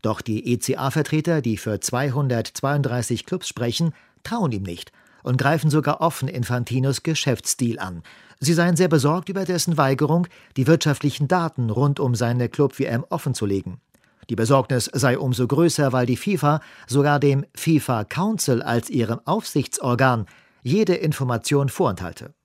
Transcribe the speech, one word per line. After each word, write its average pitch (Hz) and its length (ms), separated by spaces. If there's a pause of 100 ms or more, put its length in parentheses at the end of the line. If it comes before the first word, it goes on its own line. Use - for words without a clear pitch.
Doch 110 180
die 107 320
E-C-A-Vertreter, 151 880
die 113 160
für 101 240
zweihundertzweiunddreißig 127 1400
Clubs - 240
sprechen, 123 460 (300)
trauen 196 280
ihm 98 120
nicht 87 280 (300)
und 131 160
greifen 147 320
sogar 147 320
offen 160 260
Infantinos 123 760
Geschäftsstil 123 760
an. 90 240 (380)
Sie 139 120
seien 170 240
sehr 180 120
besorgt 156 400
über 190 160
dessen 175 340
Weigerung, 147 480 (300)
die 131 100
wirtschaftlichen 147 640
Daten 165 420
rund 139 300
um 123 140
seine 120 360
Club-W 139 340
M 117 240
offenzulegen. 101 720 (480)
Die 117 80
Besorgnis 123 560
sei 143 260
umso 127 280
größer, 147 460
weil 123 140
die 123 100
fifa 151 440 (260)
sogar 143 340
dem 143 340
fifa 127 500
Council 165 560
als - 300
ihrem 117 340
Aufsichtsorgan 131 1000 (360)
jede 180 320
Information 139 720
vorenthalte. 95 680 (100)